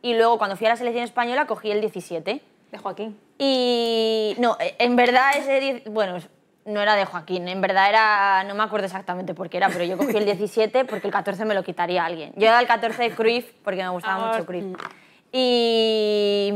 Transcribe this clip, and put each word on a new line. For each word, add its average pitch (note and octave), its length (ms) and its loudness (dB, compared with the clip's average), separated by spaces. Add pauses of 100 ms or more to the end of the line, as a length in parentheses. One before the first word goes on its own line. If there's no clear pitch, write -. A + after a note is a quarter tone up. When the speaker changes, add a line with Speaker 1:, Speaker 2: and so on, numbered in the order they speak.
Speaker 1:
y A#3+ 120 -2
luego A3+ 240 4
cuando G3+ 180 -2
fui A3 120 -2
a - 20 4
la A#3 80 2
selección A#3+ 260 -4
española A#3+ 420 -2
cogí G#3+ 260 -4
el G#3 100 0
diecisiete. F#3+ 600 -6 (300)
Speaker 2:
De G#3+ 60 -14
Joaquín. G3+ 400 -10 (200)
Speaker 1:
Y A#3 1000 2
no, A#3+ 200 2
eh, - 200 -4
en A#3+ 180 2
verdad B3 400 6
ese C#4 240 0
diez, C4+ 240 -4
bueno, G#3 320 -2 (480)
no G#3 160 -4
era G#3 140 4
de G3 100 2
Joaquín, F3+ 420 -6
en F#3 140 -4
verdad F#3+ 260 4
era... G3+ 560 4
No G3+ 120 -8
me G#3+ 80 0
acuerdo G3+ 240 -2
exactamente F#3 460 -8
por E3+ 160 -8
qué E3 80 -8
era, F#3+ 120 -6
pero F3 160 -4
yo F3+ 120 -4
cogí G3+ 200 0
el G#3 80 0
diecisiete G#3 580 0
porque G#3 240 -8
el E3 60 -2
catorce G3 320 -4
me G#3+ 80 -2
lo F#3+ 100 0
quitaría F3 400 -4
alguien. E3 320 -8
Yo G#3+ 120 2
era A#3 120 8
el A#3+ 80 2
catorce A#3 360 0
de A3+ 120 0
Cruyff A#3 300 0 (180)
porque F#3+ 200 -4
me F#3 60 -6
gustaba F3+ 260 -4
Speaker 2:
Amor. A3+ 180 -2
Speaker 1:
mucho A3 120 -4
Cruyff. F3+ 300 -8 (560)
Y, A3 1200 2